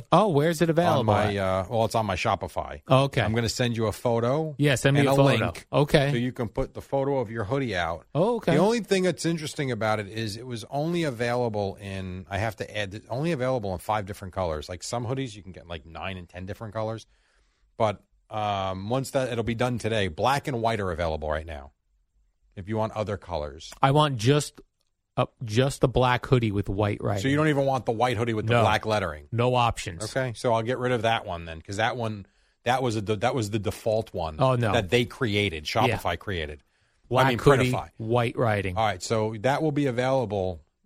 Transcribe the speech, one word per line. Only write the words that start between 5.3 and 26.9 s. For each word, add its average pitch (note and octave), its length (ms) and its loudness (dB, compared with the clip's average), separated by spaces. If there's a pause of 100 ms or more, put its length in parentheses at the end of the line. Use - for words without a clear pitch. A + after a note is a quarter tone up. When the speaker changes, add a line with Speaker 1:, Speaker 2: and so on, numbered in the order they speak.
Speaker 2:
link - 260 -6
Speaker 1:
Okay. C#3+ 400 4
Speaker 2:
so B2+ 60 0
you A#2+ 160 -2
can A#2 160 -4
put C3 240 -4
the A2 80 -12
photo C#3 380 -2
of A2 120 -4
your A2+ 140 -4
hoodie B2 300 -2
out. E2+ 380 -2
Speaker 1:
Oh, G#3 220 2
okay. F#3+ 200 0
Speaker 2:
The D3+ 40 6
only A3 220 4
thing F#3 220 2
that's F3+ 220 0
interesting D3+ 460 -2
about G#2+ 300 0
it G2+ 80 -6
is A2 280 -4
it B2 80 -12
was A#2 240 -8
only E3 340 -2
available A#2+ 760 0
in, F#2+ 480 -8
I G2 80 -4
have G#2+ 200 -2
to - 200 -8
add, G#2 320 -6
only C#3+ 220 -2
available B2+ 400 -2
in F2 80 -4
five G#2+ 260 -2
different G2 280 -10
colors. D#2+ 340 -2
Like, F2+ 160 -12
some A#2+ 220 -4
hoodies B2+ 300 -6
you G#2 60 -18
can F#2 120 -18
get, - 140 -20
like, E2 180 -10
nine E2 320 -10
and F2 100 -14
ten F#2 180 -12
different G#2 280 -10
colors. A2 340 -6 (680)
But, G#2 260 0 (260)
um, G2+ 600 -4
once C3 220 -2
that, C3 200 0
it'll A2+ 140 -2
be A#2 100 -2
done B2 220 0
today. G#2+ 320 0
Black B2 400 0
and A#2+ 120 -4
white A2 200 0
are F#2+ 100 -2
available D#2+ 380 -2
right D#2 160 -2
now C#2+ 260 -12 (840)
if F#2+ 120 -12
you G#2+ 100 -2
want G#2+ 160 0
other G#2 240 -4
colors. D2 540 -8 (100)
Speaker 1:
I C3+ 100 6
want D3 260 4
just C#3 420 2 (560)
a, B2+ 120 0 (160)
just B2 400 0
a C#3 40 6
black B2 380 4
hoodie A#2 260 4
with G2+ 180 -2
white G#2 340 0